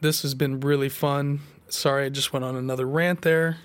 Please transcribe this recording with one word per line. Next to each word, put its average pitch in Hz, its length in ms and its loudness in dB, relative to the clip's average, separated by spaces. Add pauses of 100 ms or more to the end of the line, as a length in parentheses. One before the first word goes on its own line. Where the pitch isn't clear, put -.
This 156 200 0
has 139 120 -2
been 135 260 -2
really 139 300 2
fun. 143 520 0 (260)
Sorry, 139 380 0
I 135 40 -2
just 139 220 -4
went 131 140 -2
on 127 100 -4
another 127 320 -2
rant 170 340 0
there. 165 440 2